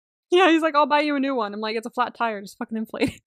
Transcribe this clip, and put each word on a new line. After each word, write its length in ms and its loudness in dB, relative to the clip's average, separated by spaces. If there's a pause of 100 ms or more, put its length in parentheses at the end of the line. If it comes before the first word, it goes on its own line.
(320)
Yeah, 180 6
he's 120 4
like, 120 0
"I'll 120 4
buy 160 2
you 120 0
a 60 0
new 160 -2
one." 180 -2
I'm 60 -8
like, 160 -4
"It's 100 -6
a 40 -14
flat 260 -4
tire. 240 -4
Just 180 -16
fucking 180 -8
inflate 340 -2
it." 160 -12